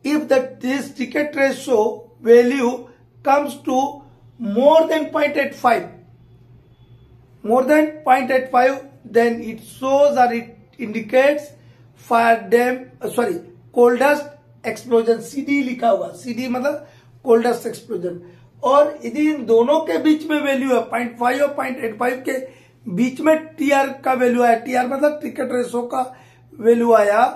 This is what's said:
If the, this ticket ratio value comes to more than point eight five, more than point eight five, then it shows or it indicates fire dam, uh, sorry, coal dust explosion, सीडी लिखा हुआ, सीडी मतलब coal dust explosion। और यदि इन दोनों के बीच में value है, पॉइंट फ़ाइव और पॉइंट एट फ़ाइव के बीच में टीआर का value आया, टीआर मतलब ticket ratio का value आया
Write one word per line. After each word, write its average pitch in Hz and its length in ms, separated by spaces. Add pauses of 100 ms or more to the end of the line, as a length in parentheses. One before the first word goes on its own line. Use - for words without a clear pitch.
If 302 220
the, 269 120 (200)
this 269 320
ticket 294 440
ratio 254 760 (100)
value 240 680 (360)
comes 285 380
to 254 140 (600)
more 277 480
than 320 220
point 294 280
eight 277 180
five, 226 320 (1600)
more 247 200
than 302 400
point 262 280
eight 254 200
five, 262 240 (280)
then 233 380
it 226 220
shows 277 540
or 240 160
it 233 180 (260)
indicates 254 680 (520)
fire 226 540
dam, 247 420 (100)
uh, 233 80
sorry, 202 320 (320)
coal 240 240
dust 285 300 (360)
explosion, 226 580
सीडी 277 420
लिखा 240 260
हुआ, 196 220 (120)
सीडी 247 240
मतलब 254 400 (380)
coal 233 180
dust 240 280
explosion। 175 480 (440)
और 294 420
यदि 294 260
इन 269 140
दोनों 240 400
के 330 180
बीच 302 260
में 302 120
value 269 340
है, 226 140
पॉइंट 233 300
फ़ाइव 262 220
और 285 120
पॉइंट 262 300
एट 214 160
फ़ाइव 254 300
के 262 80 (580)
बीच 247 260
में 311 140 (200)
टीआर 277 340 (160)
का 262 80
value 240 300
आया, 233 160
टीआर 247 280
मतलब 294 340
ticket 233 340
ratio 240 360
का 262 100 (580)
value 233 340
आया 208 300 (120)